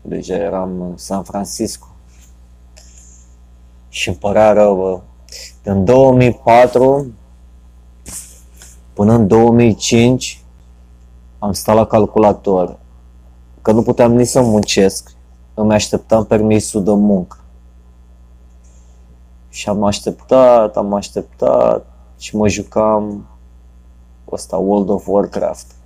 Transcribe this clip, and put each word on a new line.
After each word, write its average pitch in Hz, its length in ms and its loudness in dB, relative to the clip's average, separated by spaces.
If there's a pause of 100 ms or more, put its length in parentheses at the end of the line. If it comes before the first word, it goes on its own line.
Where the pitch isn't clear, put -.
Deja - 340 -10
eram 92 460 -6
în 90 160 -12
San 98 260 -10
Francisco. - 640 -10 (2000)
Și - 200 -12
îmi 92 80 -8
părea 104 360 2
rău, 104 240 2
bă. 92 240 -4 (600)
Din 101 220 -2
două 131 280 4
mii 123 220 2
patru 123 760 2 (1800)
până 104 200 0
în 117 140 2
două 113 260 4
mii 117 220 4
cinci 120 680 -2 (920)
am 104 140 -6
stat 107 220 0
la 110 120 4
calculator, 101 920 0 (840)
că 113 100 0
nu 113 100 2
puteam 120 320 2
nici 120 120 2
să 135 140 0
muncesc. 104 720 0 (400)
Îmi 107 200 0
așteptam 107 500 -2
permisul 107 600 -2
de 101 60 -2
muncă. 101 480 0 (2000)
Și - 200 -12
am 104 160 -2
așteptat, 113 920 2
am 101 180 -4
așteptat 113 920 -2 (300)
și - 200 -12
mă 107 120 0
jucam 104 760 -4 (1080)
ăsta, - 240 -10
World 95 320 -2
of 101 180 -6
Warcraft. 92 600 -4 (200)